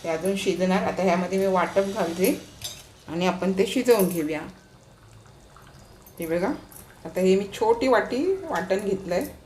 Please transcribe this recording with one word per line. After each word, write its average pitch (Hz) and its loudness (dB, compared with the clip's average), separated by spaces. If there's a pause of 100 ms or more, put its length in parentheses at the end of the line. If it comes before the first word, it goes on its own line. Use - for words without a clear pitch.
ते 165 -6
अजून 175 -2
शिजणार. 185 0
आता - -2
ह्यामध्ये 180 2
मी 190 2
वाटप 190 2
घालते 190 0 (680)
आणि 170 -2
आपण 185 0
ते 185 2
शिजवून 233 4
घेऊया. 156 -4 (1800)
हे 170 -8
बघा, 175 0 (560)
आता 170 -6
हे 190 6
मी 196 0
छोटी 233 2
वाटी 262 2 (140)
वाटण 190 -2
घेतलं 185 -2
आहे 285 -4